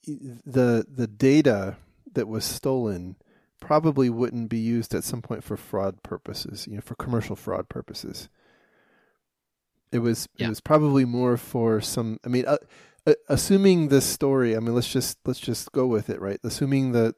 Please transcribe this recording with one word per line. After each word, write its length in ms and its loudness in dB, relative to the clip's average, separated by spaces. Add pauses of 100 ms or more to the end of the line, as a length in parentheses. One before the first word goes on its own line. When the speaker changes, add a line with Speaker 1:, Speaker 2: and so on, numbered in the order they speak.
Speaker 1:
the, 840 0
the 180 -4
data 680 2 (360)
that 160 -4
was 160 -6
stolen 720 -4 (440)
probably 500 2
wouldn't 380 -4
be 100 -2
used 360 -2
at 100 -4
some 180 -8
point 220 -10
for 120 -6
fraud 460 -6
purposes, 640 -12
you 80 -14
know, 60 -10
for 140 -12
commercial 420 -4
fraud 320 -6
purposes. 600 -14 (1600)
It 60 0
was, 380 0
Speaker 2:
Yeah. 100 -2
Speaker 1:
it 40 -2
was 100 -8
probably 440 4
more 320 0
for 440 0
some, 440 -4
I 40 -10
mean, 180 0
uh, 120 2 (480)
uh, 80 8 (140)
assuming 600 4
this 160 6
story, 500 0
I 60 -2
mean, 140 -2
let's 180 0
just, 320 -2
let's 160 -4
just 320 -6
go 140 0
with 240 0
it, 100 -6
right? 240 -6
Assuming 480 0
the, 260 4